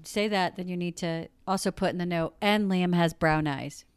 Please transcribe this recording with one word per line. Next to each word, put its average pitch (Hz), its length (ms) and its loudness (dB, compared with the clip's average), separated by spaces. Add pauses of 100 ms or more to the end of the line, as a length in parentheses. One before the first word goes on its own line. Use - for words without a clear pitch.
say 214 240 -2
that, 190 280 0
then 185 120 -8
you 180 80 -4
need 175 220 -4
to 165 300 -4 (180)
also 190 240 0
put 180 200 0
in 180 80 -4
the 175 80 -2
note, 170 340 -2
'And 208 300 2
Liam 180 240 2
has 170 200 4
brown 156 320 2
eyes,' - 380 -6 (120)